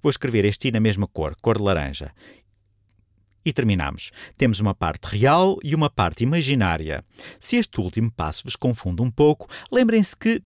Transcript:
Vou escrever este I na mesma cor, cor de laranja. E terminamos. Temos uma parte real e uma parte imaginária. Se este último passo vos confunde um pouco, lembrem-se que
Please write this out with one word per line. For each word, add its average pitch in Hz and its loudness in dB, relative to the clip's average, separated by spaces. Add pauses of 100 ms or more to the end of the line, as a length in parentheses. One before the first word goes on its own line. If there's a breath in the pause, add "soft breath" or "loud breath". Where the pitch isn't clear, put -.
Vou 147 2
escrever 117 0
este 104 0
I - -2
na 113 0
mesma 104 2
cor, 76 -6
cor 110 0
de 104 -2
laranja. 71 -2 (1300 loud breath)
E 160 -2
terminamos. 92 -2 (260 loud breath)
Temos 110 2
uma 104 2
parte 80 -4
real 147 2
e 147 -4
uma 151 2
parte 90 -2
imaginária. 110 0 (360 loud breath)
Se - -4
este - -2
último 110 -2
passo 78 -6
vos 127 -10
confunde 110 -4
um 123 -2
pouco, 151 2 (240 loud breath)
lembrem-se 226 2
que 226 0